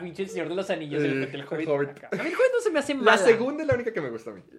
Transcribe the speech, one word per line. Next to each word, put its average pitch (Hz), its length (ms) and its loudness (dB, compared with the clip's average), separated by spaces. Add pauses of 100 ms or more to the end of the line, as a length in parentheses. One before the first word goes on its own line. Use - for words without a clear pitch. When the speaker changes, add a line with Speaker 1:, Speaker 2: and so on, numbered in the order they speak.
Speaker 1:
pinche 180 220 -6
El 190 40 -6
Señor 165 220 -4
de 175 60 -4
los 190 140 -4
Anillos, 151 320 -2
Speaker 2:
Sí, 139 60 2
Speaker 1:
el, 135 140 0
el 139 240 -6
Hobbit 156 140 -6
Speaker 2:
el 160 80 -4
Hobbit. 143 220 2
Speaker 1:
acá. - 220 -16
A 202 100 -2
mí 302 60 -2
el 339 60 -4
Hobbit 508 180 4
no 480 80 2
se 415 120 0
me 311 80 2
hace 285 140 -4
Speaker 2:
La 269 60 -4
Speaker 1:
mala. 214 180 8
Speaker 2:
segunda 247 440 4
es 302 60 -2
la 262 60 2
única 233 180 -4
que 180 100 -4
me 127 80 -6
gusta 113 220 -10
a - 20 -14
mí. 92 80 -18 (160)